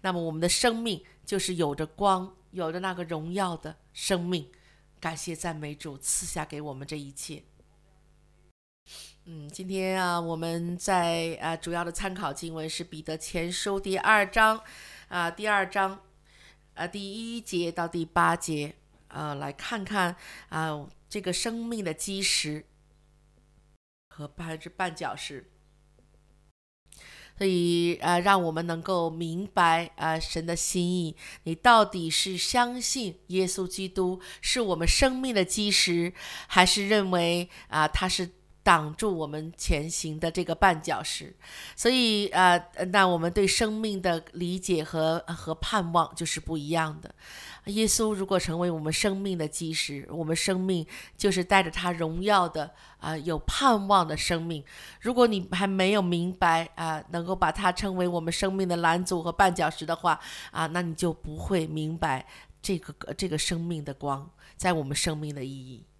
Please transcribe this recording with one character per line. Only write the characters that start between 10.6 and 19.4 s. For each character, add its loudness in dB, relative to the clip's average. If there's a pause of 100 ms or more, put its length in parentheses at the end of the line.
在， 0
啊， -2
主 -8
要 -2
的 -4
参 -4
考 -4
经 -10
文 -6
是 -6
彼 -12
得 -6
前 -4
书 -2
第 -2
二 6
章， 4 (500)
啊， -2
第 -6
二 2
章， 0 (760)
啊， -8
第 -8
一 -6
节 -2
到 -4
第 -4
八 2
节， -4 (360)
啊， -8
来 -8